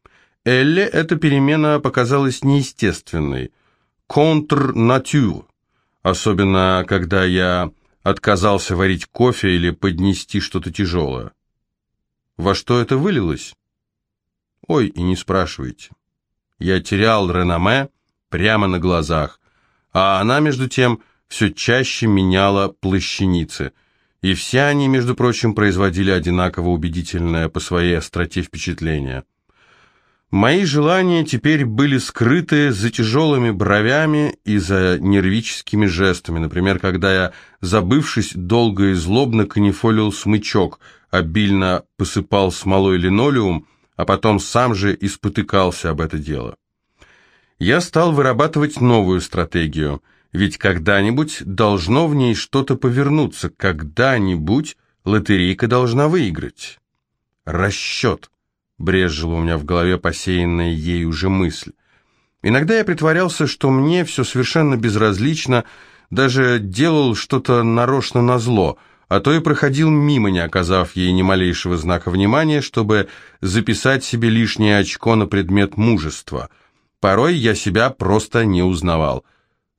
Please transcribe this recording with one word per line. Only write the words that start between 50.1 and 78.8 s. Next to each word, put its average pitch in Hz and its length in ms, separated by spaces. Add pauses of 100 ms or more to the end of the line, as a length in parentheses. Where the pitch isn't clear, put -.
ведь 95 240
когда-нибудь 101 880
должно 104 600
в 147 100
ней 123 200
что-то 135 400
повернуться, 135 760
когда-нибудь 95 1300 (300)
лотерейка 98 640
должна 123 420
выиграть. - 720 (640)
"Расчёт", 92 840 (480)
брезжила 82 580
у 82 60
меня 82 160
в 73 80
голове 87 320
посеянная 85 760
ей 82 340
уже 82 240
мысль. 95 440 (720)
Иногда 151 340
я 214 60
притворялся, 160 640
что - 220
мне 147 360
всё - 180
совершенно 135 540
безразлично, 110 840 (460)
даже 127 500
делал 127 560
что-то 123 480
нарочно 123 580
назло, 117 560 (300)
а 98 120
то 135 140
и 160 60
проходил 151 500
мимо, 147 400
не 92 100
оказав 87 560
ей 90 160
ни 92 100
малейшего 92 560
знака 85 340
внимания, 135 500
чтобы 107 480 (320)
записать 113 600
себе 117 260
лишнее 107 480
очко 113 380
на 107 120
предмет 98 500
мужества. 78 720 (500)
Порой 113 360
я 113 200
себя 107 340
просто 107 560
не 92 180
узнавал. 80 600 (540)